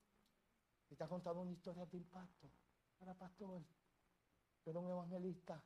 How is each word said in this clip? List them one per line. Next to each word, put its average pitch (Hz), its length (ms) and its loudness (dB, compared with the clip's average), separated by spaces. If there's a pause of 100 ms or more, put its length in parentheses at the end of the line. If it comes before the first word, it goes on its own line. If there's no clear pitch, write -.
(880)
y 147 60 -12
te 165 80 0
ha 160 40 4
contado 175 340 4
una 180 100 2
historia 180 340 -2
de 180 120 -4
impacto? 180 520 -8 (520)
"Era 185 140 -6
pastor, 185 460 -4 (1040)
era 165 140 2
un 180 100 2
evangelista 180 760 2